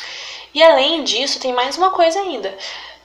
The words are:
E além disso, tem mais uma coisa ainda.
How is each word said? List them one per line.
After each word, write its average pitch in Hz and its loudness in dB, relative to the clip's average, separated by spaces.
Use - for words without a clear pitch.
E 302 4
além 302 6
disso, 277 -4
tem 254 -4
mais 254 -2
uma 370 2
coisa 349 2
ainda. 302 -6